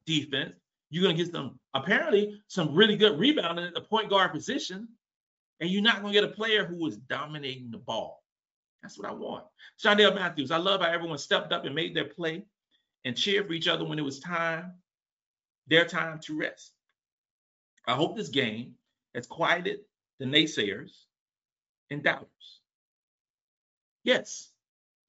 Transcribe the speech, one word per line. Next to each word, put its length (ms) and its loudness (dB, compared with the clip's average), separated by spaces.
defense. 480 -2
You're 140 0
gonna 100 4
get 180 0
some, 280 -8
apparently, 720 2
some 260 0
really 220 8
good 240 4
rebounding 460 2
at 100 -12
the 60 -4
point 280 -2
guard 220 4
position. 560 -6
And 100 -2
you're 140 2
not 180 4
gonna 100 -6
get 140 6
a 40 -4
player 360 0
who 220 -4
is 100 -6
dominating 760 -8
the 60 -12
ball. 440 -8
That's 160 -18
what 100 -10
I 60 -8
want. 320 -10
Shondell 320 6
Matthews, 380 -4
"I 60 2
love 240 0
how 60 2
everyone 320 -2
stepped 340 -2
up 100 -2
and 100 -6
made 220 -6
their 80 0
play 420 -6
and 100 -4
cheered 320 0
for 60 -4
each 160 0
other 160 0
when 120 -4
it 40 -2
was 180 -6
time, 540 -4
their 180 6
time 360 -4
to 160 -8
rest. 360 -8
I 60 2
hope 240 0
this 100 -6
game 500 -4
has 100 -8
quieted 600 -2
the 60 -8
naysayers 800 0
and 140 -8
doubters." 560 -6
Yes. 480 -2